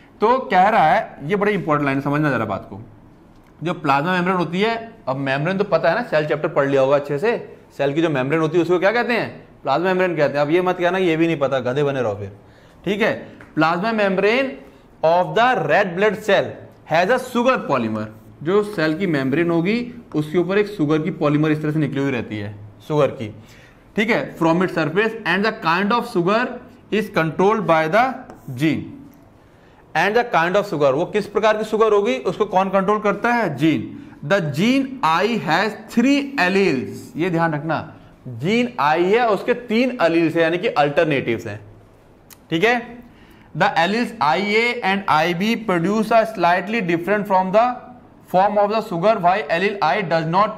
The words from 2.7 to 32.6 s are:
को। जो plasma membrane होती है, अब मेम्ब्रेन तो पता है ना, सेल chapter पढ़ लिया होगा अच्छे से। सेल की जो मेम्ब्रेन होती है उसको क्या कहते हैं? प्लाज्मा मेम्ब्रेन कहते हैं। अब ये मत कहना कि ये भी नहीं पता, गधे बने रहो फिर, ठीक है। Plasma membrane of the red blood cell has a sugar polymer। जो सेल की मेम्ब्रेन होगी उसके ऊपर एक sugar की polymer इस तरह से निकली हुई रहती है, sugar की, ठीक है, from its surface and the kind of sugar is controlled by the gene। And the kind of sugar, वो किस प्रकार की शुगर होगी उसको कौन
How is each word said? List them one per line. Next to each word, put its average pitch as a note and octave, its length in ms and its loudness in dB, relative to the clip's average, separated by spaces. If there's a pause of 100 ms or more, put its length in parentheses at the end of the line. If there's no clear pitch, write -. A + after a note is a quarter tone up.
को। G2 100 -14 (840)
जो F3 120 -2
plasma D3+ 380 0
membrane F3+ 240 0
होती F3 240 -2
है, A3+ 320 -4 (160)
अब C3 80 -2
मेम्ब्रेन C#3 420 -2
तो G3+ 60 0
पता E3+ 240 0
है E3 60 2
ना, A#3 80 -4
सेल D#3 240 -2
chapter D3+ 220 -2
पढ़ D3 200 0
लिया C3+ 120 2
होगा C3+ 160 2
अच्छे C#3+ 220 -2
से। G#3 400 -4 (200)
सेल C#3+ 160 0
की D#3+ 80 0
जो E3+ 80 2
मेम्ब्रेन C#3 300 0
होती D#3+ 180 0
है E3+ 40 4
उसको F3 160 2
क्या F#3 140 2
कहते A#3 200 -2
हैं? E3+ 160 -2 (340)
प्लाज्मा D3 240 0
मेम्ब्रेन F#3 300 0
कहते C#3+ 220 0
हैं। - 20 2
अब D3 100 0
ये F3+ 120 2
मत F3+ 160 0
कहना F3+ 200 0
कि F#3+ 60 0
ये D#3+ 120 2
भी E3 100 2
नहीं E3 120 0
पता, C3+ 220 0
गधे B2 220 -2
बने C3+ 200 -2
रहो G#2+ 120 -2
फिर, G2 180 -12 (520)
ठीक G3+ 180 -2
है। - 260 -2 (280)
Plasma F3 360 0
membrane G#3+ 580 0 (520)
of E3+ 340 2
the A3+ 100 4 (160)
red F3 340 2
blood G3+ 300 2
cell E3 200 2 (460)
has F3+ 180 2
a B3+ 140 2
sugar A#3+ 320 0 (120)
polymer। A2 360 -2 (380)
जो G3 220 2
सेल D#3+ 340 -2
की G3 80 -2
मेम्ब्रेन D3+ 440 0
होगी E3+ 260 2 (380)
उसके D3+ 240 0
ऊपर F3+ 200 2
एक G#3 100 2
sugar D#3 300 0
की E3 140 -2
polymer D3+ 380 2
इस D3+ 120 -2
तरह D3+ 100 -2
से D3+ 60 -2
निकली C3+ 240 -2
हुई C#3 100 0
रहती G#2+ 260 -6
है, G2+ 160 -8 (340)
sugar D3 240 2
की, G#2+ 160 -10 (680)
ठीक A3 140 2
है, D3+ 280 -2
from E3 240 2
its F3 160 -2
surface F#3+ 380 0 (100)
and F#3+ 200 0
the G#3+ 80 -2 (100)
kind F#3+ 340 0
of - 140 -6
sugar G3 320 0 (480)
is G#3 240 -2
controlled F#3 500 0
by D#3+ 220 4
the G#3+ 160 2 (560)
gene। C#3 240 0 (1080)
And F#3+ 220 2
the A#3+ 80 2 (100)
kind F3 220 2
of G3+ 120 0
sugar, C#3+ 240 2
वो D#3+ 140 0
किस G#3 200 -2
प्रकार G#3+ 300 2
की A3 80 -4
शुगर A3 280 2
होगी G#3 260 2
उसको - 280 -2
कौन F#3+ 240 0